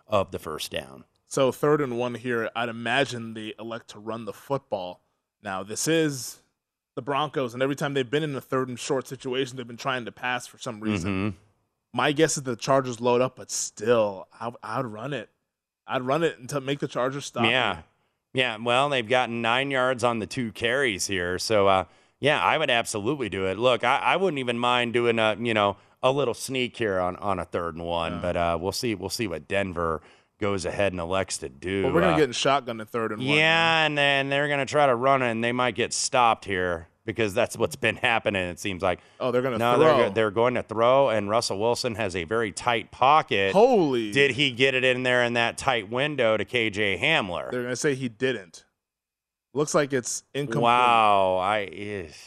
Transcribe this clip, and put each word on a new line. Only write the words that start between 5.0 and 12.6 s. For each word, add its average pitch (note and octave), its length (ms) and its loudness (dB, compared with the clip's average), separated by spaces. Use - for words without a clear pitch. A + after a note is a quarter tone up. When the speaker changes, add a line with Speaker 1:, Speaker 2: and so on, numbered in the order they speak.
Speaker 2:
Now, F#2+ 220 -6
this G#2+ 240 -6
is D3+ 560 -2
the C#3 60 -10
Broncos, C3+ 540 -4
and B2+ 80 -2
every C#3 120 0
time C#3+ 200 -4
they've C3 120 0
been C#3+ 140 0
in D3 140 -4
a B2 60 -6
third C3 280 -4
and A#2+ 100 -10
short C3 280 -4
situation, C3 500 -6
they've B2 80 -10
been A#2 120 -16
trying B2+ 280 -4
to G#2 60 -10
pass B2 340 -4
for - 140 -20
some A2+ 200 -8
reason. G#2 300 0
Speaker 1:
Mm-hmm. G2 280 -2
Speaker 2:
My B2+ 200 2
guess D3+ 240 2
is C#3+ 60 -8
the B2 120 -4
Chargers C3 460 0